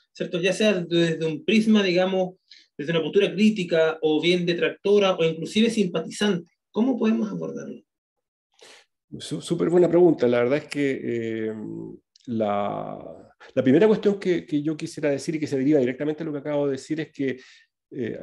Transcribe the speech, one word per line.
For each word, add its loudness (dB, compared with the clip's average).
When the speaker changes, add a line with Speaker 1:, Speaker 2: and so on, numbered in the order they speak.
Speaker 1:
¿cierto? -8
Ya 0
sea 2
desde 0
un -6
prisma, 4
digamos, 0
desde -4
una 0
postura 2
crítica, 2
o 2
bien 0
detractora, 2
o 0
inclusive 0
simpatizante. -2
¿Cómo 0
podemos 0
abordarlo? -10
Speaker 2:
Su-, -8
súper -2
buena 4
pregunta. 6
La 2
verdad 2
es -8
que, -2
eh, -4
la, -6
la 2
primera 6
cuestión 2
que, -2
que -2
yo -4
quisiera -4
decir -4
y -6
que -4
se -2
deriva 4
directamente -2
de -8
lo -6
que -8
acabo -2
de 0
decir -6
es -10
que, -4
eh, -4